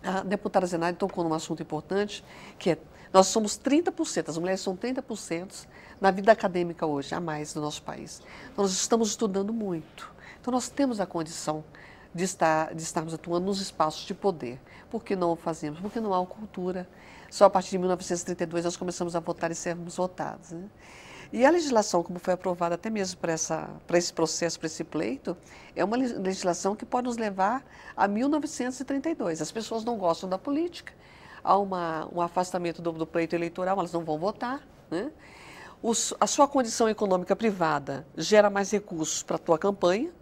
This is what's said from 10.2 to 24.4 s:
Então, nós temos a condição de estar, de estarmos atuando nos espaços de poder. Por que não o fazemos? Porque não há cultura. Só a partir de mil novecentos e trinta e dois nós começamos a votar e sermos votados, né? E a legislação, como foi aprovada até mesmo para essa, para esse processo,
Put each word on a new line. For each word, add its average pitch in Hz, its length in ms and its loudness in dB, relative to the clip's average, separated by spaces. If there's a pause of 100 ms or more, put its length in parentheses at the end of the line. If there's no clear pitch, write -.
Então, - 120 -6
nós 247 180 -2
temos 247 300 0
a 185 60 2
condição 156 580 -4 (520)
de 170 80 0
estar, 160 500 2
de 160 80 -8
estarmos 165 320 -4
atuando 175 320 -2
nos 196 160 0
espaços - 440 -2
de 196 100 -6
poder. 139 440 -2 (300)
Por 220 140 -8
que 202 120 -2
não 170 180 2
o - 20 2
fazemos? 160 440 -6
Porque 208 200 -6
não 208 160 0
há 180 100 2
cultura. 185 640 -8 (400)
Só - 160 8
a 190 40 12
partir 185 220 2
de 190 60 -2
mil 180 100 2
novecentos 180 360 0
e - 20 -8
trinta 180 180 -4
e 170 40 -4
dois 170 180 -4
nós 175 100 -2
começamos 175 400 -4
a 170 40 0
votar 165 320 -4
e 170 40 -4
sermos 175 420 -8
votados, 180 540 -6
né? 175 160 -12 (680)
E 226 120 4
a 277 40 10
legislação, 254 540 4
como 175 160 -8
foi 185 140 0
aprovada 175 420 0
até 170 140 -6
mesmo 190 320 -2
para 170 100 0
essa, 160 380 -2 (180)
para 170 100 4
esse 175 140 2
processo, 165 480 -2